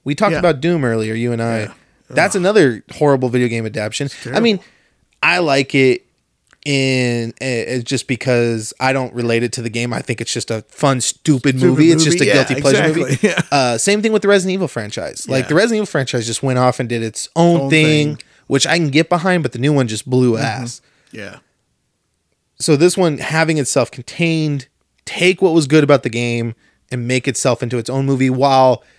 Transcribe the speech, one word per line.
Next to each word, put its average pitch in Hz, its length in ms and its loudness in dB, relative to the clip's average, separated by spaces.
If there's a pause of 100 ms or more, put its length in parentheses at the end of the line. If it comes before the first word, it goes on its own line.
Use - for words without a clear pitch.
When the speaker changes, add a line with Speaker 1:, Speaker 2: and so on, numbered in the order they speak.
Speaker 1:
We 143 100 -4
talked 208 180 0
Speaker 2:
Yeah. 151 60 -2
Speaker 1:
about 156 220 0
Doom 165 240 0
earlier, 110 300 -2
you 120 180 -2
and 113 100 -4
I. 113 180 -2
Speaker 2:
Yeah. 101 120 -8 (360)
Speaker 1:
That's 151 260 0
Speaker 2:
Ugh. 196 60 -2
Speaker 1:
another 175 420 2 (120)
horrible 135 340 2
video 123 200 0
game 113 180 -4
adaptation. 110 400 -6
Speaker 2:
It's - 220 -14
Speaker 1:
I 151 120 -2
mean, 220 180 2
Speaker 2:
terrible. - 60 -14 (580)
Speaker 1:
I 170 160 2
like 143 360 0
it 131 280 4 (640)
in, 127 760 -2
eh, 120 260 -4
eh, 127 140 -4
just 120 280 -6
because 117 720 -2
I 131 120 0
don't 131 220 -4
relate 117 300 0
it 113 80 -4
to 123 100 -10
the 113 80 -6
game. 117 220 -4
I 113 100 -6
think - 180 -6
it's - 120 -8
just - 180 -6
a 110 180 -6
fun, 135 320 0
stupid 135 580 0
Speaker 2:
Stupid - 60 0
Speaker 1:
movie. 160 280 6
It's 160 120 4
just 139 140 0
Speaker 2:
movie. 135 120 2
Speaker 1:
a - 40 2
Speaker 2:
Yeah, 131 100 4
Speaker 1:
guilty 135 160 -4
pleasure - 280 2
movie. 156 140 0 (100)
Speaker 2:
exactly. 196 180 0
<laughs> - 0 -
Yeah. 165 120 -2 (140)
Speaker 1:
Uh, 123 220 0
same 202 240 0
thing 220 100 0
with 214 100 0
the 196 60 0
Resident 190 260 2
Evil 190 140 -2
franchise. - 600 -8
Like, 131 160 0
Speaker 2:
Yeah. 117 60 -12
Speaker 1:
the 143 40 0
Resident 220 240 2
Evil 208 80 -2
franchise 123 400 -4
just 117 160 -6
went 131 160 0
off 127 220 2
and 120 80 -4
did 117 140 -4
its - 340 -8
own 170 260 4
Speaker 2:
Own 139 80 -2
Speaker 1:
thing, 151 460 2
Speaker 2:
thing. - 20 -16 (300)
Speaker 1:
which 135 180 0
I 156 120 0
can 156 120 0
get 156 180 2
behind, 175 360 0
but 131 80 -4
the 120 80 -12
new 143 120 2
one 135 160 2
just 110 220 -8
blew 127 240 4
Speaker 2:
Mm-hmm. 110 100 -4
Speaker 1:
ass. 120 360 -6 (320)
Speaker 2:
Yeah. 101 240 -16 (1200)
Speaker 1:
So 156 180 2
this 170 200 4
one, 165 220 0
having 160 400 0
itself 127 320 0
contained, 156 760 -4 (380)
take 180 360 0
what 180 140 2
was 156 140 4
good 151 160 4
about 139 180 4
the 127 80 -4
game 117 440 -4 (360)
and 120 160 -8
make 127 220 -2
itself 123 340 -2
into 120 160 -4
its 113 120 -6
own 135 160 -2
movie 131 240 2
while 131 520 4 (160)